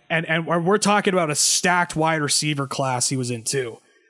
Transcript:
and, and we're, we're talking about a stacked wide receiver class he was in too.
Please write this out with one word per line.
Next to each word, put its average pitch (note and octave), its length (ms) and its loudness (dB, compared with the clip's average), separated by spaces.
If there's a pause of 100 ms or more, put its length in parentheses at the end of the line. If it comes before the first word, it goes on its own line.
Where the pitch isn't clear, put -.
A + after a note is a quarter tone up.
and, E3 160 0
and D#3+ 220 -2
we're, E3+ 120 0
we're F#3+ 180 2
talking G3+ 360 2
about E3+ 160 0
a D3 60 -2
stacked F3 600 2
wide D#3+ 260 2
receiver C#3+ 460 -2
class C3 420 -2
he C#3 80 -2
was B2 140 -2
in A2+ 120 -6
too. B2 340 -4 (320)